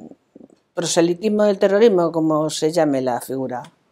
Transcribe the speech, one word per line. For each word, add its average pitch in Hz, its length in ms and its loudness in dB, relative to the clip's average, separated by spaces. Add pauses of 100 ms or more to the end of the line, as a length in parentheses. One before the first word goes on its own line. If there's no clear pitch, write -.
(720)
proselitismo 175 680 0
del 202 160 2
terrorismo, 196 520 4
como 156 380 0
se 156 240 -2
llame 151 280 0
la 120 200 -2
figura 127 420 -8 (280)